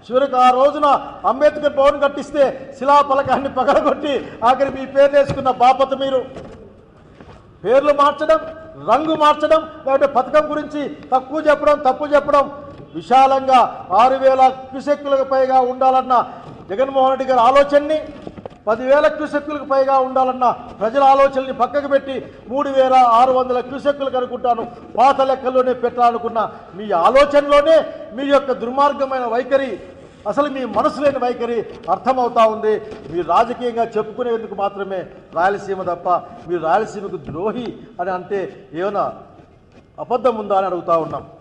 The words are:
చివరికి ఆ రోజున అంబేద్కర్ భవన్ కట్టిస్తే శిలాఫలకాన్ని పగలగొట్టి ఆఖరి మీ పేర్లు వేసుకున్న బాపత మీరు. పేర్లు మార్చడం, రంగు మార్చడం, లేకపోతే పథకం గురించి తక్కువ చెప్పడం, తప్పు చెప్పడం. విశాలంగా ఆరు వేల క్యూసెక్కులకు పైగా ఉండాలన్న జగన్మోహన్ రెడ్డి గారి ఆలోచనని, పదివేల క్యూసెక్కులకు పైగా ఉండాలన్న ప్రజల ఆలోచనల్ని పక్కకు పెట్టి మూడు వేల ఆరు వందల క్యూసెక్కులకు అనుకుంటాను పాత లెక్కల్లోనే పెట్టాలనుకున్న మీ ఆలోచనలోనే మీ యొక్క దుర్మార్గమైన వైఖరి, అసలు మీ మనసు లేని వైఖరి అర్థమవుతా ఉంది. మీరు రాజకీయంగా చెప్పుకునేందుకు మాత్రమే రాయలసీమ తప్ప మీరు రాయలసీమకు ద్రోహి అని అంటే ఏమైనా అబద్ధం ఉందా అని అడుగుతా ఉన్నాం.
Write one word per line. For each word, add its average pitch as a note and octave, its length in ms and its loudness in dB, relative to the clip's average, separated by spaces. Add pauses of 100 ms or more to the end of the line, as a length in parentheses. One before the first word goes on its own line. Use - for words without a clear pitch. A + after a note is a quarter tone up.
చివరికి C4 380 0
ఆ B3+ 140 6
రోజున C#4+ 300 2 (420)
అంబేద్కర్ D4 500 0
భవన్ C#4+ 240 4
కట్టిస్తే C#4 400 -2 (340)
శిలాఫలకాన్ని C#4 800 2
పగలగొట్టి C#4 560 0 (360)
ఆఖరి C4 280 0
మీ C4+ 60 -8 (100)
పేర్లు C#4 240 4
వేసుకున్న C4+ 340 0 (120)
బాపత C4 300 2 (100)
మీరు. C4+ 180 -2 (1400)
పేర్లు C4+ 380 2
మార్చడం, D4+ 380 2 (500)
రంగు D#4 340 2
మార్చడం, D4+ 380 4 (240)
లేకపోతే C#4 220 2 (100)
పథకం D4+ 340 2
గురించి D4 300 -6 (320)
తక్కువ C4 340 -2
చెప్పడం, D4 300 2 (100)
తప్పు C4 180 -2 (100)
చెప్పడం. C#4+ 300 4 (520)
విశాలంగా C4 600 4 (420)
ఆరు C4 220 4
వేల C4 200 6 (260)
క్యూసెక్కులకు C#4 640 -2
పైగా C4 240 2 (140)
ఉండాలన్న C4 420 2 (560)
జగన్మోహన్ C4 440 0
రెడ్డి C4 180 -4
గారి B3+ 180 4
ఆలోచనని, C#4+ 500 2 (680)
పదివేల B3+ 380 2 (120)
క్యూసెక్కులకు D4 560 -6
పైగా C4+ 240 2 (100)
ఉండాలన్న B3+ 380 -2 (340)
ప్రజల A#3 320 0
ఆలోచనల్ని C4+ 480 2
పక్కకు C4+ 320 -2
పెట్టి C4+ 240 0 (380)
మూడు C#4+ 240 -2
వేల C4 180 4 (240)
ఆరు B3+ 180 4
వందల B3 300 0
క్యూసెక్కులకు C4+ 540 -4
అనుకుంటాను A#3+ 420 -4 (340)
పాత C4+ 220 4 (100)
లెక్కల్లోనే B3+ 440 0 (100)
పెట్టాలనుకున్న A#3 560 0 (380)
మీ G#3+ 100 -12 (180)
ఆలోచనలోనే C#4+ 720 4 (400)
మీ C#4 140 -6
యొక్క C4+ 200 2 (120)
దుర్మార్గమైన C4 720 -2
వైఖరి, C4 360 -2 (600)
అసలు C#4 240 0
మీ C4 80 -6 (140)
మనసు A#3+ 260 -2
లేని C4+ 220 0
వైఖరి A#3+ 320 -4 (360)
అర్థమవుతా A#3+ 500 0 (120)
ఉంది. G#3+ 180 0 (380)
మీరు E3+ 140 -4 (100)
రాజకీయంగా A#3 500 0 (100)
చెప్పుకునేందుకు G#3+ 680 -6
మాత్రమే G3 360 -6 (380)
రాయలసీమ F#3+ 540 -2
తప్ప F3 180 -6 (400)
మీరు F3 180 -4
రాయలసీమకు G3 520 -4 (100)
ద్రోహి G#3 380 -6 (340)
అని F#3 160 -4
అంటే F#3 240 -6 (400)
ఏమైనా G3 240 -4 (1000)
అబద్ధం A#3+ 380 0
ఉందా G3+ 160 -2
అని F#3+ 120 -2
అడుగుతా E3+ 340 -2
ఉన్నాం. D3 200 -10 (160)